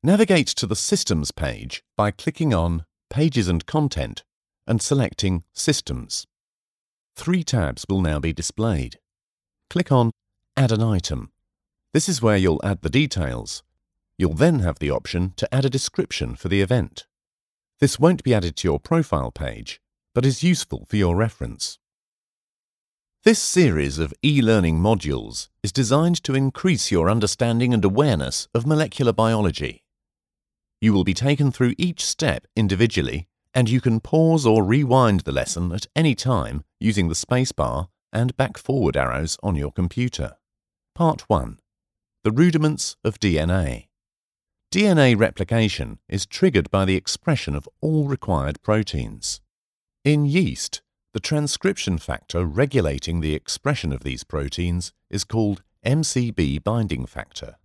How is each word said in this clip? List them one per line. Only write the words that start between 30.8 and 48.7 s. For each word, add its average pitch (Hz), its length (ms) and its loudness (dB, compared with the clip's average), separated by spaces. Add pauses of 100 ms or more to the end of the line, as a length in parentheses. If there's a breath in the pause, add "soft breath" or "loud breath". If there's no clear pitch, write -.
will 95 120 4
be 95 100 0
taken 139 360 2
through 123 280 0
each 175 260 -2
step 92 500 -4
individually, 87 760 0 (260)
and 123 160 2
you 123 100 2
can 113 200 2
pause 160 440 2
or 110 180 6
rewind 120 580 4
the 69 120 -6
lesson 85 400 -2
at 95 140 -8 (100)
any 156 180 2
time 73 500 -2 (140)
using 101 300 0
the 80 60 -2
spacebar 85 760 -2 (240)
and 123 240 -2
back 131 220 -4
forward 120 360 -2
arrows 67 480 -2
on 92 140 -2
your 71 160 -4
computer. 92 640 -4 (580)
Part 170 280 0
one. 65 380 -2 (640)
The 107 60 4
rudiments 156 760 2
of 107 160 -2
D 90 180 2
N 82 120 0
A. 78 380 -2 (840)
D 202 160 2
N 180 120 6
A 131 160 6
replication 101 840 0 (120)
is 98 160 -4
triggered 131 440 2
by 95 140 2
the 95 120 2
expression - 580 -2
of 71 160 -8 (100)
all 156 240 0
required 80 560 -2
proteins. 85 800 -4 (640)